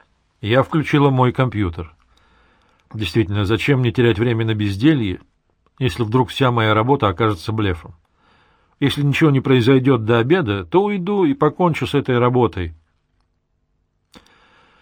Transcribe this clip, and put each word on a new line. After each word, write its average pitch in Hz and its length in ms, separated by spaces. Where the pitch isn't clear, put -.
Я 120 220
включила 143 460
мой 127 220
компьютер. 104 640
Действительно, 104 520
зачем 113 340
мне 123 120
терять 117 280
время 113 260
на 113 80
безделье, 104 680
если 127 240
вдруг 117 260
вся 131 220
моя 110 220
работа 113 340
окажется 104 440
блефом? 104 440
Если 143 220
ничего 143 300
не 135 80
произойдёт 131 640
до 117 160
обеда, 113 460
то 185 180
уйду 202 400
и 143 100
покончу 151 540
с - 60
этой 127 260
работой. 117 560